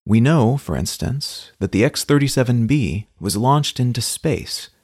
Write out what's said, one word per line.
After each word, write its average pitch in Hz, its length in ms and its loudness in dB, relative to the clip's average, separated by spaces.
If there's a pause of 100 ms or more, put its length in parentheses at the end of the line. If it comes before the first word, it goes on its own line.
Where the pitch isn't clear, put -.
We 107 120 6
know, 131 360 4
for 85 200 -6
instance, - 840 -6
that 95 140 -4
the 98 120 2
X - 200 -2
thirty-seven 127 640 2
B 104 400 -2 (100)
was 98 180 -4
launched 135 440 0
into 123 200 -2
space - 680 -6 (140)